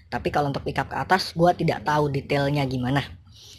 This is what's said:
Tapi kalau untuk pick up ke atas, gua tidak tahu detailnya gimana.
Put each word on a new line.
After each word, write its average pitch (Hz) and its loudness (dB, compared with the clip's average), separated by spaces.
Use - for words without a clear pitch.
Tapi 139 -4
kalau 147 2
untuk 135 -6
pick 139 -2
up - -10
ke - -6
atas, 175 0
gua 175 6
tidak 165 -2
tahu 151 2
detailnya 139 0
gimana. 131 -2